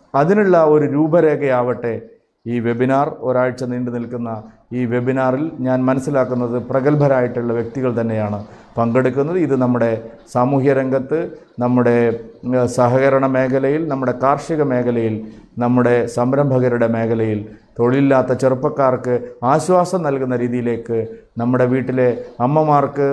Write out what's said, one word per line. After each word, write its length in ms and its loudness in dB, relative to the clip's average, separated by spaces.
അതിനുള്ള 480 4
ഒരു 220 4
രൂപരേഖയാവട്ടെ 1080 0
ഈ 140 -4
webinar. 480 0
ഒരാഴ്ച 360 0
നീണ്ടു 280 -4
നിൽക്കുന്ന 380 -8
ഈ 120 -2
വെബിനാറിൽ 760 0
ഞാൻ 200 0
മനസ്സിലാക്കുന്നത് 680 -2
പ്രഗത്ഭരായിട്ടുള്ള 840 0
വ്യക്തികൾ 460 -4
തന്നെയാണ് 400 -4
പങ്കെടുക്കുന്നത്. 680 0
ഇത് 100 0
നമ്മുടെ 360 2
സാമൂഹ്യ 420 2
രംഗത്ത്, 460 -2
നമ്മുടെ, 380 2
ഏഹ്, 220 0
സഹകരണ 600 2
മേഖലയിൽ, 600 0
നമ്മുടെ 260 -2
കാർഷിക 380 0
മേഖലയിൽ, 420 0
നമ്മുടെ 380 2
സംരംഭകരുടെ 800 2
മേഖലയിൽ, 520 0
തൊഴിലില്ലാത്ത 540 2
ചെറുപ്പക്കാർക്ക് 800 0
ആശ്വാസം 600 2
നൽകുന്ന 320 -2
രീതിയിലേക്ക് 600 -2
നമ്മുടെ 280 2
വീട്ടിലെ 420 0
അമ്മമാർക്ക് 720 2